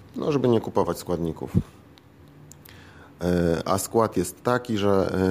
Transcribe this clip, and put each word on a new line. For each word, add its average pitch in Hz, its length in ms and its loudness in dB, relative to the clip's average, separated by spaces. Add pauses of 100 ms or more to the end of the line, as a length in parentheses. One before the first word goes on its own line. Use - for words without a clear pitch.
(160)
no, - 160 -2
żeby 127 160 2
nie 113 120 4
kupować 87 380 -2
składników. 82 540 -6 (1700)
E, 87 440 0
a 95 140 0
skład 110 380 0
jest - 260 -4
taki, 123 360 -2
że, 98 340 2 (180)